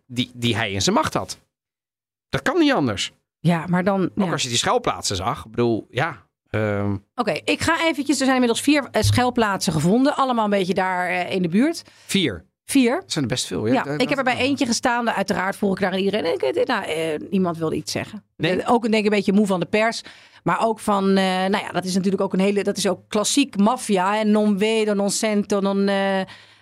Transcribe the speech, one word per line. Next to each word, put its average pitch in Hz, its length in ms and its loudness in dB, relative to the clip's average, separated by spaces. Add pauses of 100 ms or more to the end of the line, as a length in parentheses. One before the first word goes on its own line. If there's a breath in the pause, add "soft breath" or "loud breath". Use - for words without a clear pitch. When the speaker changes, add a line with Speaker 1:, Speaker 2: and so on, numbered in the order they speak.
Speaker 1:
die, 120 260 -6
die 120 220 -2
hij 107 160 -2
in 98 100 -4
zijn 185 140 0
macht - 180 -2
had. - 260 -6 (920)
Dat 131 120 -4
kan 320 180 0
niet 294 140 4
anders. 131 380 -2 (280)
Speaker 2:
Ja, 165 280 0
maar 180 160 0
dan, 196 200 0 (120)
Speaker 1:
Ook 196 100 0
Speaker 2:
ja. 165 60 -4
Speaker 1:
als 160 120 -2
je 127 60 -6
die 117 80 -2
schuilplaatsen 135 580 -2
zag. 101 300 -4
Ik 110 60 -20
bedoel, 117 380 0
ja. 139 360 -6 (240)
Ehm. 101 460 -2 (200)
Speaker 2:
Oké, 190 280 -2
ik - 180 -2
ga 330 260 0
eventjes, 294 300 0
er 262 80 -2
zijn 262 80 2
inmiddels 247 280 2
vier, 277 300 2
eh, 220 100 0
schuilplaatsen 214 720 2
gevonden. 208 420 2
Allemaal 254 280 0
een 208 60 0
beetje 196 240 0
daar, 185 360 0
eh, 180 220 -2
in 190 100 0
de 180 80 0
buurt. 262 340 0 (220 loud breath)
Speaker 1:
Vier? 127 400 -2 (200)
Speaker 2:
Vier. 262 340 2
Speaker 1:
Dat - 120 -12
zijn 156 120 -2
er 117 60 -2
best 123 160 -4
veel, - 220 -4
ja. 254 60 2
Speaker 2:
Ja, 226 100 2
Speaker 1:
Dat, 143 180 -4
Speaker 2:
ik 254 80 0
heb 277 80 -2
er 277 60 -4
bij 247 100 0
Speaker 1:
dat 240 100 -2
Speaker 2:
eentje 277 220 0
gestaan. 240 440 -2
Uiteraard 190 460 -2
vroeg 196 180 -2
ik - 60 -4
naar 190 180 0
iedereen. 196 280 -2
En 494 80 0
ik, 381 80 -4
eh, 508 240 0
nou, 220 200 -2
eh, 160 340 -4 (100)
niemand 180 280 0
wilde 156 180 -2
iets 156 160 -6
zeggen. - 320 -8 (140)
Speaker 1:
Nee? 175 240 0
Speaker 2:
Eh, - 100 -2
ook 240 140 2
een, 220 60 0
denk 214 140 2
ik, 208 60 2
een 208 60 2
beetje 196 160 2
moe 208 140 6
van 185 120 0
de 170 60 -2
pers. 220 360 0 (420 loud breath)
Maar 175 220 2
ook 226 140 0
van, 196 300 2
eh, 190 140 4
nou 185 400 2
ja, - 80 -10
dat 180 140 -2
is 185 80 -4
natuurlijk 190 300 0
ook 190 100 -2
een 190 60 0
hele... 202 240 2
Dat 196 140 -2
is 202 100 -2
ook - 200 -2
klassiek 214 500 0
maffia, 202 580 2
hè. 220 80 0
Non 214 360 4
vedo, 214 340 2
non 202 160 0
sento, 208 500 0
non... 196 280 0
Eh, 196 340 0 (400 loud breath)